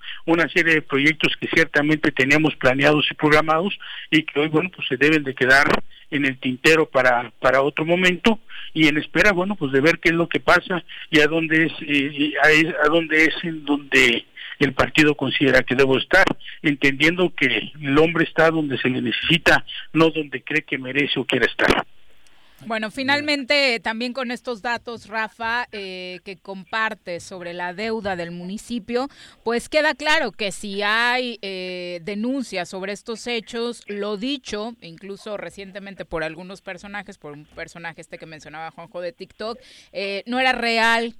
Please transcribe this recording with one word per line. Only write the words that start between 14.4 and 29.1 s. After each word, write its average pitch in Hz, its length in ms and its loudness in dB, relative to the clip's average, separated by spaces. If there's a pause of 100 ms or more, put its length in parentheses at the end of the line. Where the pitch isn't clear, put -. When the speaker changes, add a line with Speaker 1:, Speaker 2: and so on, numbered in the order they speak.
Speaker 1:
el 135 160 0
partido 147 400 4
considera 131 480 2
que 127 120 -2
debo 131 220 6
estar, 185 300 4 (340)
entendiendo 156 760 2
que 120 360 -2 (100)
el 139 180 2
hombre 165 260 4
está 160 260 4
donde 151 260 0
se 123 140 0
le 127 100 -2
necesita, 143 640 2 (300)
no 160 160 6
donde 147 320 -6
cree 151 220 -2
que - 120 -4
merece 131 420 -2
o 123 60 -2
quiere 117 220 2
estar. - 400 0 (800)
Speaker 2:
Bueno, 220 240 -4
finalmente, 277 920 0
también 226 320 -4
con 247 180 -6
estos 240 300 -8
datos, 233 480 -8
Rafa, 226 640 -4
eh, 185 540 -12
que 190 100 -14
compartes 196 840 -6
sobre 175 320 -12
la 180 180 -6
deuda 202 440 -4
del 170 160 -8
municipio, 196 760 -6 (360)